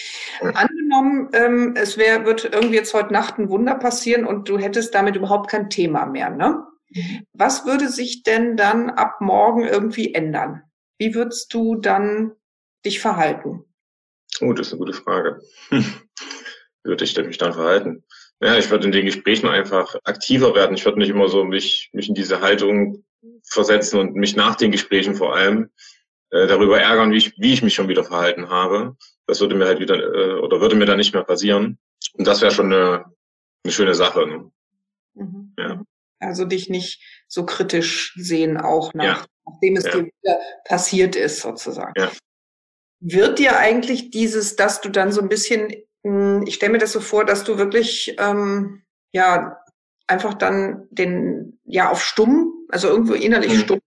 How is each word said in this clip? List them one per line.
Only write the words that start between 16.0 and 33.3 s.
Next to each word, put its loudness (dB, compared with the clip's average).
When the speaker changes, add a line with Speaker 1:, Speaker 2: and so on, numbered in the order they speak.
Speaker 1:
würde -4
ich -4
denn -2
mich -12
dann -2
verhalten? 0
Ja, 4
ich 0
würde 2
in 2
den 2
Gesprächen 0
einfach 0
aktiver 2
werden. 4
Ich -6
würde 2
nicht 2
immer 4
so 2
mich, -2
mich -8
in -4
diese -2
Haltung 2
versetzen 2
und -2
mich -2
nach 2
den 2
Gesprächen -2
vor -2
allem, 2
äh, 4
darüber 6
ärgern, 4
wie 4
ich, 4
wie 4
ich 2
mich 2
schon -2
wieder 2
verhalten -2
habe. 0
Das -2
würde 2
mir 4
halt 2
wieder, 0
äh, -2
oder 0
würde 4
mir 6
dann 4
nicht 0
mehr 0
passieren. 0
Und -2
das 2
wäre 6
schon 2
eine, 2